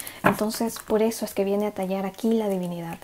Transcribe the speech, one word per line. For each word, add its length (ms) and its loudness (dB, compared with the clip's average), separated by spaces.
Entonces, 560 2
por 240 2
eso 220 0
es 100 -10
que 80 2
viene 240 2
a 80 -4
tallar 320 -2
aquí 260 0
la 160 2
divinidad. 540 -4